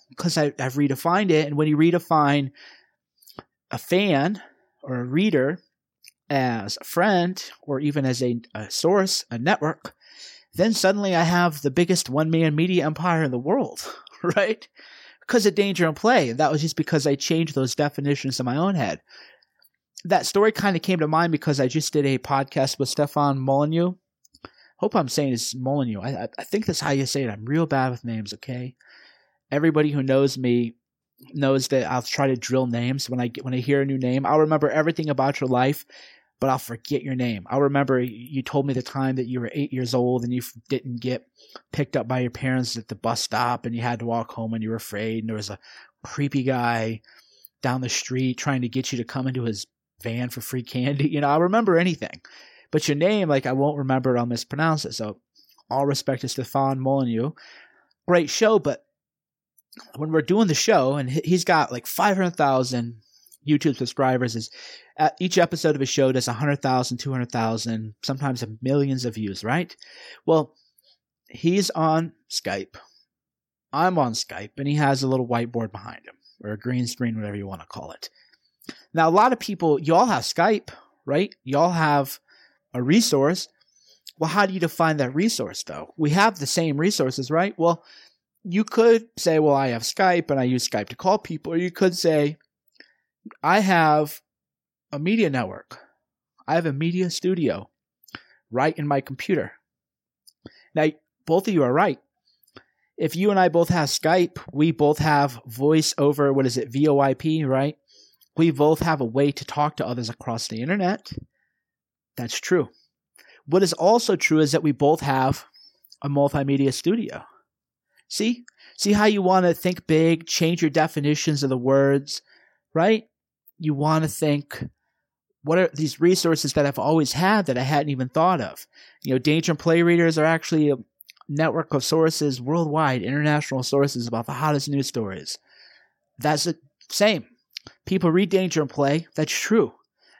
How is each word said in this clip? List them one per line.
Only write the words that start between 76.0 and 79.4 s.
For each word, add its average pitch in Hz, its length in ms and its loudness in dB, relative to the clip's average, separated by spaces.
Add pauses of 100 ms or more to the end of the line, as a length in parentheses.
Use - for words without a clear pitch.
him, - 100 -20 (260)
or 104 100 -8
a 104 60 -8
green 123 280 -4
screen, 117 300 -4
whatever 104 200 -8
you 101 100 -8
wanna 92 200 -14
call - 260 -16
it. - 180 -18 (840)
Now, 160 160 2
a - 20 4
lot 220 220 6
of 247 60 -2
people, 165 420 0